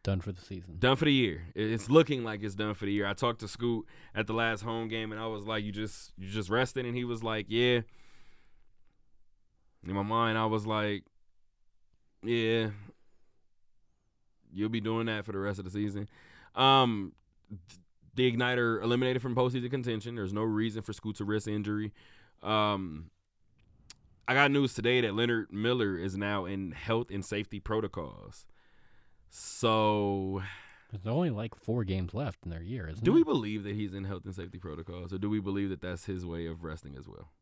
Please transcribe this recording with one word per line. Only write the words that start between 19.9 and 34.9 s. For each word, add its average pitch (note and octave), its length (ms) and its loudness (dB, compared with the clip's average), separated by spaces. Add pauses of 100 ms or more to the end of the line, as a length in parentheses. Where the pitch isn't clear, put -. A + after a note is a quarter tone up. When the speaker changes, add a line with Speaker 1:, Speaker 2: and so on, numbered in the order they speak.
Speaker 2:
There's G2+ 180 -4
no G#2+ 100 0
reason A2 380 0
for G#2+ 100 -10
Scoot G#2 260 -6
to G#2 60 -4
risk G#2 240 0
injury. G#2+ 460 -2 (480)
Um, G2 680 0 (1160)
I B2 60 0
got C#3 180 6
news C#3+ 220 4
today A#2+ 260 4
that G#2+ 160 0
Leonard A#2 380 0
Miller G#2+ 440 0
is F#2+ 200 -4
now G2+ 260 0
in F#2+ 300 -4
health A2+ 360 -2
and G2 140 -6
safety G#2 380 -6
protocols. D#2+ 840 -6 (880)
So G2+ 1080 2 (480)
Speaker 1:
There's G2+ 160 -8
only, D3 240 0
like, A2 240 -6
four A2+ 280 -2
games F#2 300 -2
left A#2+ 320 -6
in F2 60 -8
their E2 100 -8
year, F#2+ 260 -8
isn't G2 160 -6
Speaker 2:
do F#3 80 8
we E4 100 8
Speaker 1:
it? D#4+ 40 6
Speaker 2:
believe G#2+ 380 0
that G2+ 100 -4
he's G2+ 220 -4
in G2 80 -6
health F#2+ 220 -6
and F#2 100 -8
safety F2+ 240 -10
protocols, F2 520 -10